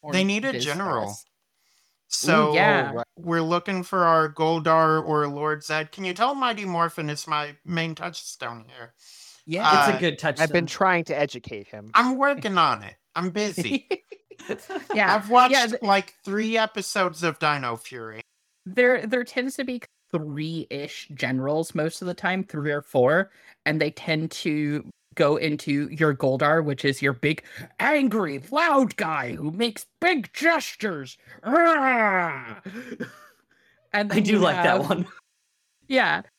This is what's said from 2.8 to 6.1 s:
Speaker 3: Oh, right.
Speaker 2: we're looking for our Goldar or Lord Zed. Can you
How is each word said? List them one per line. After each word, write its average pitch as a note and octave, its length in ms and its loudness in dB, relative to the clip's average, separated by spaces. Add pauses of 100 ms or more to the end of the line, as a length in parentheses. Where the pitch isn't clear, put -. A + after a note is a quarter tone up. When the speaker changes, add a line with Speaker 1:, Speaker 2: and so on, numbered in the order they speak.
Speaker 3:
Oh, A#2 40 -6
right. A#2 100 -6 (120)
Speaker 2:
we're E3 240 -2
looking F3 420 -2
for F#3 200 -2
our D#3+ 280 4
Goldar D#3+ 760 4
or D3+ 220 0
Lord D3 340 -4
Zed. D#3 300 -4
Can F#3+ 120 -10
you F#3 80 -4